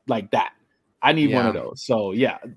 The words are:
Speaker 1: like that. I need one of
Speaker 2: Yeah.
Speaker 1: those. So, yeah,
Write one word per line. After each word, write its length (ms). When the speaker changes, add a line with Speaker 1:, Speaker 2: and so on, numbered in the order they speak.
Speaker 1:
like 240
that. 220
I 80
need 220
one 120
of 100
Speaker 2:
Yeah. 60
Speaker 1:
those. 220
So, 280
yeah, 260